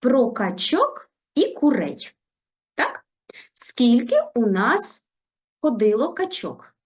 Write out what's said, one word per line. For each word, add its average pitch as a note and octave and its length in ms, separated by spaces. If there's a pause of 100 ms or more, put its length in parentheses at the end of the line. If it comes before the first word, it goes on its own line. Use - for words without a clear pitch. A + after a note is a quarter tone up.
Про B3+ 320
качок D4 760 (240)
і - 200
курей. - 640 (580)
Так? - 300 (480)
Скільки B3 640 (180)
у A#3 120
нас G#3+ 600 (540)
ходило A3+ 540
качок? - 720